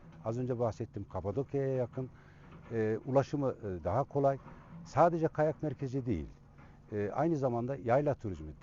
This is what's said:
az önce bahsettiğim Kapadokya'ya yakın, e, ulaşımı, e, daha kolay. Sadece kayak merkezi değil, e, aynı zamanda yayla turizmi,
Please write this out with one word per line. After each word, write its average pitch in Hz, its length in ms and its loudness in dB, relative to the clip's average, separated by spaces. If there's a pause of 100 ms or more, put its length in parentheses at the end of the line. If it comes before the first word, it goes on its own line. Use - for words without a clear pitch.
(240)
az 117 140 -2
önce 123 200 0
bahsettiğim 110 500 -2
Kapadokya'ya 135 640 -2
yakın, 127 360 -4 (640)
e, 110 340 2
ulaşımı, 135 440 2
e, 92 340 -4
daha 104 200 2
kolay. 139 340 2 (460)
Sadece 160 440 4
kayak 156 340 0
merkezi 135 440 -4
değil, 85 200 0 (640)
e, 104 180 0
aynı 165 260 2
zamanda 123 400 0
yayla 131 380 4
turizmi, 78 380 -6 (100)